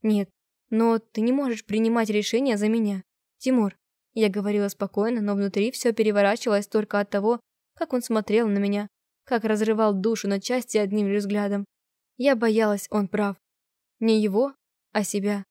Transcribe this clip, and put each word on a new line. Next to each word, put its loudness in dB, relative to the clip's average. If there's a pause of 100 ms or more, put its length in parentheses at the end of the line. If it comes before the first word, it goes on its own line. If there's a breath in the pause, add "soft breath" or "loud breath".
«Нет, 0 (400)
но 2
ты -6
не 2
можешь -2
принимать 0
решения 0
за 0
меня, -2 (340)
Тимур». 0 (360)
Я 2
говорила -2
спокойно, -2
но -2
внутри 0
все -2
переворачивалось 2
только 0
от -2
того, 0 (360)
как -6
он 0
смотрел 0
на 0
меня, -2 (340)
как -2
разрывал 2
душу 0
на -2
части -4
одним 0
лишь 0
взглядом. -4 (540)
Я 2
боялась, 0
он -2
прав. -2 (640)
Не 2
его, 0 (360)
а -2
себя. -4